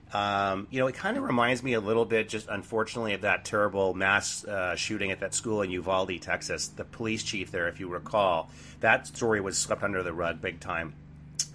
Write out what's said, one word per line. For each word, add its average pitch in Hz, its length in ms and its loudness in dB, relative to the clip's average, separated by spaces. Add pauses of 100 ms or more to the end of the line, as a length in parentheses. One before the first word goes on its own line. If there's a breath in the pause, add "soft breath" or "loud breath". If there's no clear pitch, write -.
(120 soft breath)
Um, 101 580 2
you 131 80 -4
know, 131 80 4
it 131 100 -2
kinda 226 240 -2
reminds 123 440 2
me 131 80 0
a 113 80 4
little 113 240 4
bit, 110 240 2
just 107 200 -6
unfortunately, 107 680 -2
of 95 80 -4
that 98 220 2
terrible 98 500 2
mass, 98 500 2
uh, 92 320 -2
shooting 98 340 -2
at 95 100 -2
that 95 140 -4
school 107 280 0
in 95 100 0
Uvalde, 92 480 0
Texas. 87 480 -4
The - 160 -10
police 110 400 -4
chief 92 260 -4
there, 87 160 0
if 85 140 -4
you 95 80 -8
recall, 87 600 2 (320 loud breath)
that 113 280 4
story 110 320 2
was 95 180 -2
swept - 240 -2
under 98 220 0
the 87 80 -4
rug 82 280 -2
big 90 200 -6
time. 82 340 -4 (600)